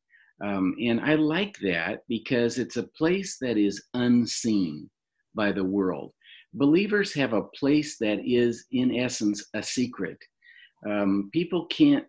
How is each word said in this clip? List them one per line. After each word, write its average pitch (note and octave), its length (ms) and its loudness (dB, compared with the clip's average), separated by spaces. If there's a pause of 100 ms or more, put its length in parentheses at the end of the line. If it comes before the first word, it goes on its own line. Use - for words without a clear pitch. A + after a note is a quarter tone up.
(460)
Um, F#2+ 360 0
and A#2 200 0
I D#3 160 2
like D#3+ 420 0
that F2 500 -2
because A#2+ 500 0
it's - 180 -4
a A#2 100 -4 (100)
place F3+ 440 -2
that A#2+ 180 -2
is G2+ 240 0 (120)
unseen A2 920 0 (460)
by G#2 160 0
the F#2+ 140 -2
world. F#2 480 -2 (440)
Believers G3 580 2
have C3 180 0
a G2+ 160 0 (100)
place D3 400 0
that G#2+ 260 0
is, A#2+ 460 2
in B2+ 240 2
essence, A#2 500 -2 (100)
a G#2 80 -4
secret. - 540 -4 (720)
Um, G2+ 440 0
people E3+ 340 -2
can't C#3+ 420 4